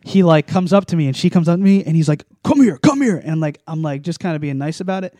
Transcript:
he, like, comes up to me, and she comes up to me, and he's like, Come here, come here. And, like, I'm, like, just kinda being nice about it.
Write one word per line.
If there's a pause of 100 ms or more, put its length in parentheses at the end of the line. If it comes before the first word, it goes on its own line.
he,
like,
comes
up
to
me,
and
she
comes
up
to
me,
and
he's
like, (200)
Come
here,
come
here.
And,
like,
I'm,
like,
just
kinda
being
nice
about
it.